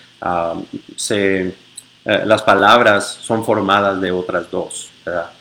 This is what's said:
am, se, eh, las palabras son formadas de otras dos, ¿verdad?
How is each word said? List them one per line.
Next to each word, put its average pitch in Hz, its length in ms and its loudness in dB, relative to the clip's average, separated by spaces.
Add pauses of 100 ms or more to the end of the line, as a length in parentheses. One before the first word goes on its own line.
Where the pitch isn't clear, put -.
(220)
am, 85 420 -4 (320)
se, 95 600 -2 (500)
eh, 104 200 0
las 107 180 2
palabras 104 800 4
son 110 220 -2
formadas 101 560 0
de 92 120 -2
otras 90 400 -4
dos, - 400 -8 (120)
¿verdad? 85 380 -6